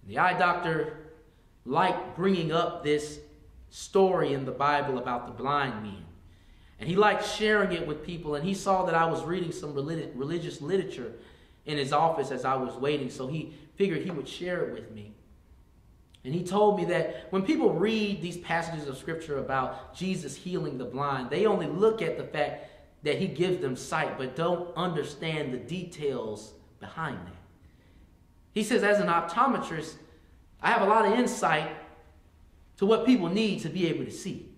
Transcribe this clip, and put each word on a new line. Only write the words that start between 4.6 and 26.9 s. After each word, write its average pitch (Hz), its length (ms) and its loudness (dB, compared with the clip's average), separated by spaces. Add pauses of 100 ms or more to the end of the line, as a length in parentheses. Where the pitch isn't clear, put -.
about 123 280 -4
the 110 60 -12
blind 127 500 -2
men. 95 220 -12 (760)
And 156 100 -6
he 180 80 2
liked 208 300 4
sharing 208 460 2
it 165 140 -4
with 151 180 -6
people, 151 300 -6
and 147 100 -2
he 196 100 2
saw 190 320 2
that 165 80 0
I 165 100 6
was 156 180 0
reading 170 300 -2
some 147 220 -8
relig-, 151 400 -4
religious 147 460 -4
literature 143 520 -4 (540)
in 147 100 -4
his 139 160 0
office 147 380 2
as 127 160 -4
I 135 100 2
was 127 200 -2
waiting, 135 340 0
so 127 160 -8
he 151 260 -6 (240)
figured 185 260 2
he 185 80 -4
would 147 160 -6
share 175 380 -4
it 113 80 -6
with 113 180 -12
me. 107 220 -16 (1120)
And 143 100 -4
he 175 80 0
told 196 360 4
me 170 80 0
that 165 440 0
when 190 120 2
people 247 300 4
read 202 500 0
these 175 160 -6
passages 160 500 -4
of 131 80 -8
Scripture 156 420 -6
about 131 560 -2
Jesus 180 400 -4
healing 156 440 -4
the 123 80 -6
blind, 131 440 -4
they 185 160 4
only 185 200 2
look 196 360 4
at 160 140 -2
the - 80 -6
fact - 440 -4 (340)
that 147 160 2
he 190 80 0
gives 180 320 0
them 127 180 -2
sight, 156 420 -4
but 127 160 -6
don't 175 420 -2
understand 156 760 -4
the 123 40 -4
details 127 920 -6 (280)
behind 120 380 -8